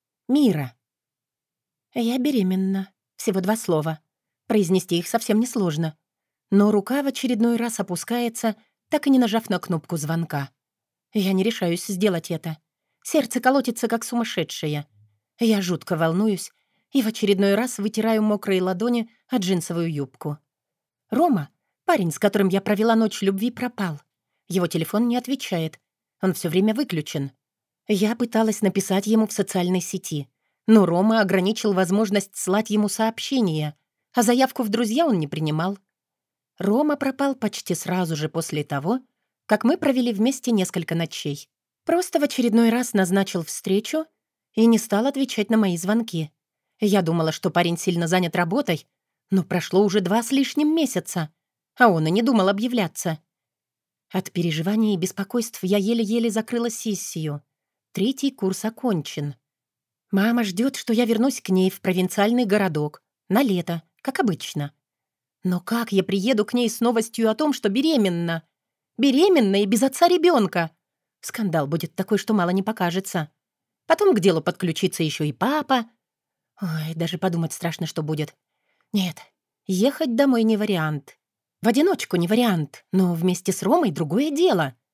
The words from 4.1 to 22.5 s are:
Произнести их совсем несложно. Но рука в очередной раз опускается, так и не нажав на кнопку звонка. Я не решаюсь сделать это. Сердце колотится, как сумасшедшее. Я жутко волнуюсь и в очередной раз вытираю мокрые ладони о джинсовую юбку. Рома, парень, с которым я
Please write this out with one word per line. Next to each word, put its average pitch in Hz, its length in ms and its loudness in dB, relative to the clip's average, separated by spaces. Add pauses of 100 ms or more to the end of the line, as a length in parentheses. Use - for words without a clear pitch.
Произнести 185 500 2
их 170 100 -4
совсем 233 320 0
несложно. 165 560 -2 (540)
Но 208 200 6
рука 208 320 0
в 277 40 -8
очередной 233 500 0
раз 226 240 -4
опускается, 226 760 -4 (360)
так 302 160 -2
и 285 40 6
не 262 80 6
нажав 226 300 2
на 185 100 0
кнопку 170 380 -6
звонка. 151 540 -4 (640)
Я 196 180 0
не 190 100 2
решаюсь 180 440 -2
сделать 185 440 -2
это. 160 280 -8 (440)
Сердце 254 380 0
колотится, 262 480 0
как 226 160 -4
сумасшедшее. 160 840 -4 (520)
Я 220 240 2
жутко 175 340 -4
волнуюсь 175 560 0 (400)
и 277 100 2
в 208 40 -4
очередной 196 480 2
раз 247 240 -2
вытираю 214 440 0
мокрые 202 400 0
ладони 220 480 -2 (180)
о 254 100 -2
джинсовую 170 540 -2
юбку. 147 460 -6 (720)
Рома, 226 400 2 (340)
парень, 208 280 2
с - 60 -12
которым 202 300 2
я 190 120 0